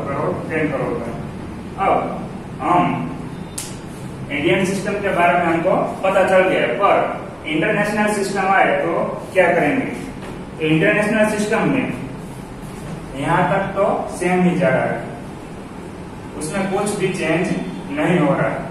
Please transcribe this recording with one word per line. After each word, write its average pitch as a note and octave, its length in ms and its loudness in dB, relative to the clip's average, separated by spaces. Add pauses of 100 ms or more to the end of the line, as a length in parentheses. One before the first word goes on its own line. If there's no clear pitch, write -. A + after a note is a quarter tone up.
करोड़, - 260 -2 (160)
टेन D#3 220 0
करोड़ B2+ 280 -2
का। - 880 -6
अब - 100 4 (680)
हम - 220 4 (1500)
इंडियन F3+ 340 2
सिस्टम G3 360 -2
के G3 140 0
बारे F3 180 6
में F3 120 2
हमको E3 300 2 (280)
पता F#3+ 260 4
चल F#3 200 6
गया - 120 2
है, - 140 2
पर - 760 0
इंटरनेशनल G#3 640 2
सिस्टम G3 360 0
आए F3+ 340 4
तो E3+ 100 0 (400)
क्या F3+ 200 6
करेंगे? D3 320 2 (720)
तो D#3 80 -2
इंटरनेशनल G#3 640 4
सिस्टम G3+ 400 0
में C3 240 0 (1300)
यहाँ E3+ 320 2
तक G3 120 2 (120)
तो G3 100 2 (320)
सेम F3+ 260 2
ही F3 160 4
जा - 100 4
रहा - 160 2
है, - 140 -2 (1400)
उसमें F#3+ 320 -2
कुछ G#3 280 0
भी F#3 140 0
चेंज D#3+ 420 0 (360)
नहीं E3 280 4
हो - 140 4
रहा - 160 0
है। - 100 -4 (120)